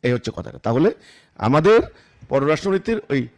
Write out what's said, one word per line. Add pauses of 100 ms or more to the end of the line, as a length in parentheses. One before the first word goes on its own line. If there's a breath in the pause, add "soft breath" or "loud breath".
এই
হচ্ছে
কথাটা।
তাহলে (420 soft breath)
আমাদের (480 soft breath)
পররাষ্ট্রনীতির
ওই